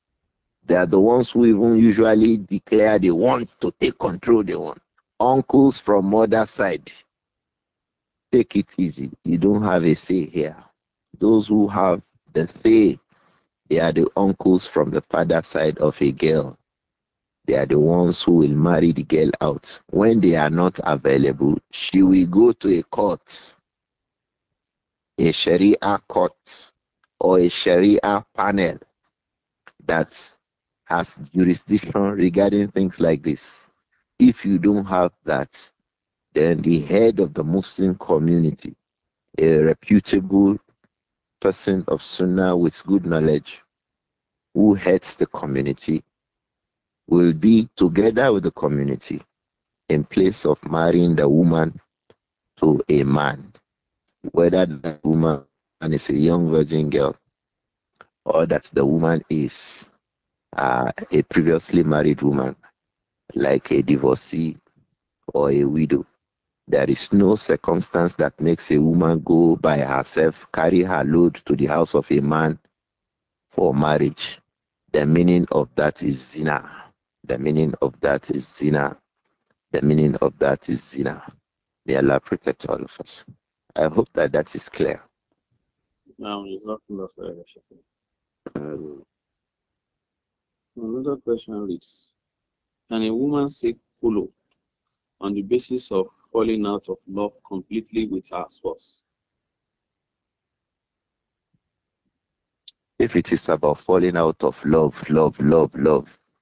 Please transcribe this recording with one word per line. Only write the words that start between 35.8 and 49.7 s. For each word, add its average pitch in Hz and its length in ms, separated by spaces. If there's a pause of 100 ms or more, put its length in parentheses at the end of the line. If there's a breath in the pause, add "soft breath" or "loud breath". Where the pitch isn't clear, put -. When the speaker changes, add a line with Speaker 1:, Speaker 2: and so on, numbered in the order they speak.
Speaker 1:
then 78 280
the 82 180
head 98 380
of 90 140
the 80 120
Muslim 92 500
community, 82 840 (600)
a 80 240
reputable 98 960 (800)
person 95 480
of 78 140
Sunnah 92 540
with 85 300
good 92 200
knowledge, 78 560 (920)
who 104 200
heads 92 420
the 85 100
community, 69 760 (1040)
will 87 240
be 110 420
together 107 580
with 95 120
the 82 80
community 69 680 (680)